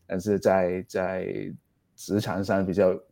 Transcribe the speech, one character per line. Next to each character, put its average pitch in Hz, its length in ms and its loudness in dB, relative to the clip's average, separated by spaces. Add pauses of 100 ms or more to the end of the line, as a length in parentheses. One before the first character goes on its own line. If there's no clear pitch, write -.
但 92 120 -4
是 98 200 0
在， 92 480 2
在 95 640 -4 (440)
职 101 260 -2
场 98 220 -4
上 98 220 0
比 95 80 -2
较 92 240 4 (140)